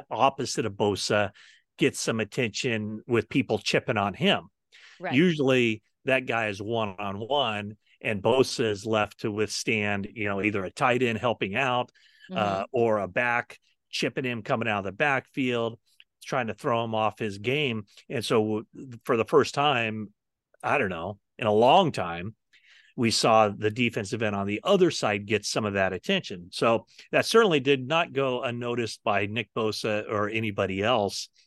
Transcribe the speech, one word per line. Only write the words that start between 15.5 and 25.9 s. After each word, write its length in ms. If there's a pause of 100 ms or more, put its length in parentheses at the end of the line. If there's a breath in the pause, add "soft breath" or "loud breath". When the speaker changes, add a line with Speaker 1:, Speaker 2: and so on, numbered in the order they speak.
Speaker 1:
trying 220
to 60
throw 300
him 100
off 260
his 180
game. 480 (240 loud breath)
And 160
so 140
w-, 260 (400)
for 100
the 80
first 300
time, 560 (520)
I 160
don't 120
know, 300 (180)
in 100
a 60
long 400
time, 420 (640 soft breath)
we 140
saw 360
the 240
defensive 500
end 140
on 100
the 180
other 280
side 340
get 200
some 180
of 120
that 180